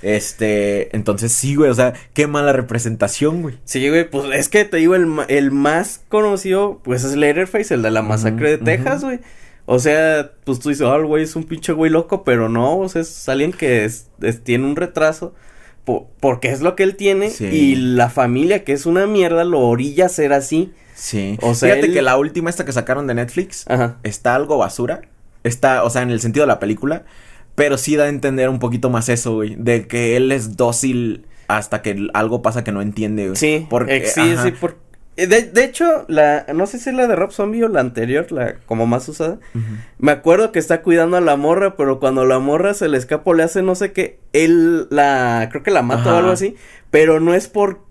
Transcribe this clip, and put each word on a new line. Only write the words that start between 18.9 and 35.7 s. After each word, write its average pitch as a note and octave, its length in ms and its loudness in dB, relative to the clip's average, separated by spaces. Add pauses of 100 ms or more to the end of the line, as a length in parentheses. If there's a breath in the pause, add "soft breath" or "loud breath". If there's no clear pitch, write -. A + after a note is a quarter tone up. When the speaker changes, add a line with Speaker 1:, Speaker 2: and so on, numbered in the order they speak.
Speaker 2:
mierda, F3 380 2
lo F3 160 0
orilla C3 480 2
a - 20 2
ser D3 240 0
así. D#3 400 0 (220 soft breath)
Speaker 1:
Sí. G2+ 460 -6
Speaker 2:
O A#2+ 140 2
sea, B2 140 2
Speaker 1:
Fíjate C#3+ 180 4
Speaker 2:
él F3 60 0
Speaker 1:
que D3 80 2
la C3 160 2
última D#3 320 -2
esta E3+ 160 -6
que C#3+ 60 -8
sacaron B2+ 340 -2
de B2+ 100 -2
Netflix B2 540 -6
Speaker 2:
Ajá. B2 340 0
Speaker 1:
está A#2+ 320 -2
algo D3 220 0
basura. B2 440 -4 (420)
Está, B2 400 2
o A#2+ 60 2
sea, B2 120 -2
en B2 80 -2
el A#2 100 -2
sentido A#2 240 0
de C#3+ 40 2
la A2 120 2
película, C3 440 -4 (520 soft breath)
pero C#3+ 220 2
sí D3 180 -2
da D3 100 4
a D3 40 -2
entender C3 400 -2
un B2+ 100 -4
poquito A#2+ 300 -2
más A#2 200 -2
eso, A#2 260 -2
güey, G#2+ 220 -4
de A2+ 300 0
que A#2+ 300 0
él C3 140 2
es A2 260 -4
dócil A#2+ 680 -2 (220 soft breath)
hasta G#2+ 340 -4
que G#2+ 100 -4
l-, G2 220 -6
algo A2 280 0
pasa A#2 220 -2
que A#2 100 -6
no G2+ 80 -4
entiende, G#2 460 -4
güey. F#2+ 100 -6
Speaker 2:
Sí, D#3 320 0
Speaker 1:
Porque, B2+ 280 0
Speaker 2:
ex-, - 160 -2
sí, - 80 0 (120)
Speaker 1:
ajá. B2 100 -2
Speaker 2:
sí, B2 80 2
por-, E3 260 -6 (380)
eh, F3+ 120 0
de, A3 160 4
de A3 200 2
hecho, D#4 460 0